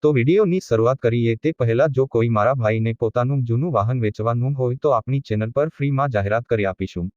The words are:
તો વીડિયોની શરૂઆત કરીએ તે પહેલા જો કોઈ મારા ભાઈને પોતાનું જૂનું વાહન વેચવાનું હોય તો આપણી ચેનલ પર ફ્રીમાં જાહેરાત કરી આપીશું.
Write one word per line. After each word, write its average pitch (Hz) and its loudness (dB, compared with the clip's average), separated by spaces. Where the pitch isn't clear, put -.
તો 151 4
વીડિયોની 175 2
શરૂઆત 117 0
કરીએ 117 0
તે 156 -2
પહેલા 123 0
જો 135 0
કોઈ 117 0
મારા 113 2
ભાઈને 113 0
પોતાનું 123 -2
જૂનું 123 -2
વાહન 117 0
વેચવાનું 117 -2
હોય 127 -2
તો 151 0
આપણી 131 0
ચેનલ 110 -4
પર 147 0
ફ્રીમાં 143 -2
જાહેરાત 107 -2
કરી 107 0
આપીશું. 95 -6